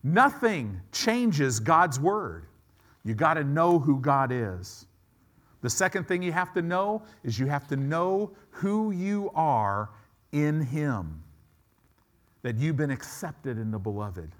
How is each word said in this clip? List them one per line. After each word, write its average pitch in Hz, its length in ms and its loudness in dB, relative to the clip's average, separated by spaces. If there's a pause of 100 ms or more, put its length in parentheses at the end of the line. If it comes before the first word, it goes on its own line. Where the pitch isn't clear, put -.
Nothing 175 760 2 (120)
changes 160 680 2
God's 160 400 4
word. 139 460 -2 (600)
You 110 100 -2
gotta 160 280 2
know 165 360 4
who 139 200 2
God 135 320 2
is. 98 540 -4 (760)
The 120 80 -2
second 190 400 0
thing 180 120 0
you 175 120 -2
have 180 200 -2
to 180 80 0
know 196 420 -2 (200)
is 113 160 -4
you 131 80 0
have 143 220 -4
to 139 80 -2
know 180 580 -2 (140)
who 214 420 -2
you 196 420 -2
are 107 560 0 (440)
in 151 280 0
Him. 120 600 -4 (1160)
That 117 160 -4
you've 151 180 0
been 143 160 0
accepted 131 680 -8
in 110 140 -4
the 107 80 -4
Beloved. 98 600 -6